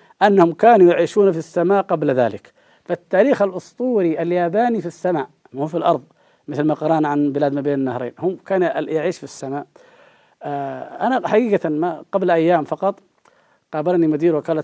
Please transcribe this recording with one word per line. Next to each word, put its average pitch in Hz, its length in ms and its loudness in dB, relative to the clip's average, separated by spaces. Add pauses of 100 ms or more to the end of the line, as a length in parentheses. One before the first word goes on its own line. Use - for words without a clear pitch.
(220)
أنهم 190 320 4
كانوا 202 380 6
يعيشون 175 400 2
في 165 60 -4
السماء 180 440 0
قبل 160 300 -2
ذلك، 117 420 -2 (320)
فالتاريخ 202 560 0
الأسطوري 190 800 -2
الياباني 175 600 -2
في 170 60 -8
السماء 165 400 -4 (260)
مو 139 140 -6
في 165 100 -6
الأرض، 160 260 0 (440)
مثل 147 160 -4
ما 151 100 0
قرأنا 156 340 -2
عن 143 240 0
بلاد 143 220 -2
ما 143 80 -4
بين 143 120 -2
النهرين. 127 460 -4
هم 180 260 -4
كان 190 180 -2
ال-، 151 260 -4
يعيش 156 280 -2
في - 60 -18
السماء. 139 420 -10 (800)
آه، 139 640 -8
أنا 247 200 -2
حقيقة 214 420 2
ما 156 420 -4
قبل 185 200 0
أيام 165 320 2
فقط 190 360 -4 (760)
قابلني 165 340 0
مدير 156 280 2
وكالة 156 280 -2